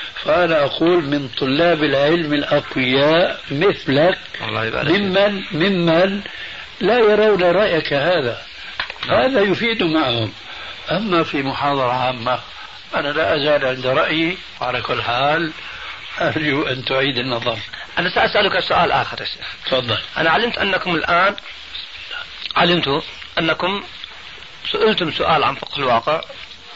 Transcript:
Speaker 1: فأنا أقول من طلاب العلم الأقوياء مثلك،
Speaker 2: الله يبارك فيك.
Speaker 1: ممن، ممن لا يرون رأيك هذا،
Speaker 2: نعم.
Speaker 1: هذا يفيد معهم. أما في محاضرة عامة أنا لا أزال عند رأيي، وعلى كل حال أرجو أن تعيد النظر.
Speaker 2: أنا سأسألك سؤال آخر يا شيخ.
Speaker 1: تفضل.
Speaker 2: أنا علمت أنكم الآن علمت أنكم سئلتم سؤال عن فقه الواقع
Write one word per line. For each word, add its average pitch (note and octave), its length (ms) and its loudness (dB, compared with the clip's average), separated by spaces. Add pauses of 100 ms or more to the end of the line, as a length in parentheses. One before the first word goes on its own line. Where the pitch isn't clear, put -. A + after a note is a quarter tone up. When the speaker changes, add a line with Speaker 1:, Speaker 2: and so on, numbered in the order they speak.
(240)
Speaker 1:
فأنا E3 400 4
أقول E3 400 2
من C#3 240 -2
طلاب D3+ 560 2
العلم D3 500 2
الأقوياء C#3+ 1080 2 (100)
مثلك، D#3 680 2 (220)
Speaker 2:
الله A2 240 -2
يبارك B2 220 -2
فيك. F#3+ 140 4
Speaker 1:
ممن، G3 500 2
ممن F3+ 720 2 (580)
لا A3+ 200 4
يرون G#3 440 6
رأيك F3 500 2
هذا، C#3 480 0 (640)
Speaker 2:
نعم. G3 140 4
Speaker 1:
هذا C4 200 4
يفيد G#3+ 420 0
معهم. B2+ 480 0 (600)
أما F3+ 320 0
في D3+ 140 -4
محاضرة C3+ 540 0
عامة B2 480 0 (560)
أنا D3+ 120 -2
لا D#3 280 0
أزال C#3+ 300 2
عند B2+ 220 -2
رأيي، D#3+ 500 2 (240)
وعلى B2 200 -2
كل B2 200 -2
حال C#3+ 500 0 (720)
أرجو D3+ 420 0
أن C3 220 -4
تعيد C3+ 320 0
النظر. A#2+ 400 -2 (420)
Speaker 2:
أنا F3 100 0
سأسألك G#3 500 2
سؤال E3 320 2
آخر C3 300 -2
يا - 40 -8
شيخ. - 220 -10 (180)
Speaker 1:
تفضل. A#2+ 320 0 (200)
Speaker 2:
أنا D#3+ 120 2
علمت G#3+ 280 2
أنكم F#3 380 0
الآن F3+ 400 2 (1200)
علمت E3+ 460 2 (360)
أنكم F3+ 440 0 (880)
سئلتم F#3 400 2
سؤال E3 320 2
عن C3 120 2
فقه - 220 -10
الواقع C3+ 440 2 (540)